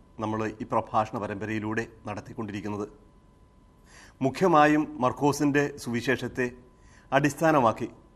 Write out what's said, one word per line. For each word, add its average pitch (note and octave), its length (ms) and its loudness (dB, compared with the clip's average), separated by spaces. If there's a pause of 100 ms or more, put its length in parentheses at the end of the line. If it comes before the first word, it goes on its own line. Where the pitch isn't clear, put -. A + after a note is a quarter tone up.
(200)
നമ്മൾ A2 280 -2
ഈ G#2+ 240 -8
പ്രഭാഷണ A2+ 480 -2
പരമ്പരയിലൂടെ G#2+ 680 -4 (200)
നടത്തിക്കൊണ്ടിരിക്കുന്നത്. G#2 800 -8 (1300)
മുഖ്യമായും D3+ 640 4 (140)
മർക്കോസിൻ്റെ C#3+ 680 2 (120)
സുവിശേഷത്തെ B2 680 -2 (640)
അടിസ്ഥാനമാക്കി C#3+ 760 2 (260)